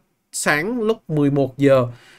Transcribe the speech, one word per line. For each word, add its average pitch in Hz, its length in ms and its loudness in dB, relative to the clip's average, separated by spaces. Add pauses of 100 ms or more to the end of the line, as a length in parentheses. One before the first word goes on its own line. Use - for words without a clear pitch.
(320)
sáng 185 480 -2
lúc 214 300 -4
mười 147 200 2
một 139 280 -2
giờ, 135 280 4 (320)